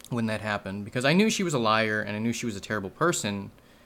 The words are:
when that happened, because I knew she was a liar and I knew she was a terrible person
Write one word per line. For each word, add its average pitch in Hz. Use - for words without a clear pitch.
when 117
that 107
happened, 101
because 123
I 139
knew 208
she 220
was 170
a 135
liar 110
and 101
I 107
knew 117
she 117
was 107
a 98
terrible 98
person 104